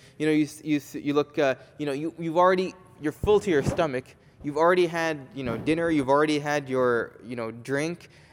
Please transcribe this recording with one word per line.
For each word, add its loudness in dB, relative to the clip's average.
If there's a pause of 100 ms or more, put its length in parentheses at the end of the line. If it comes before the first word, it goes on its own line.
(160)
You -2
know, 2
you 4
s-, -14
you 0
s-, -6
you -4
look, 0
uh, 2 (200)
you -6
know, -4
you, -6
you've -4
already, 4 (280)
you're -4
full 2
to -4
your 2
stomach. -2 (380)
You've -8
already 4
had, -4
you -8
know, -4
dinner, 0
you've 0
already 4
had -4
your, 0 (120)
you -10
know, -8
drink, -6 (220)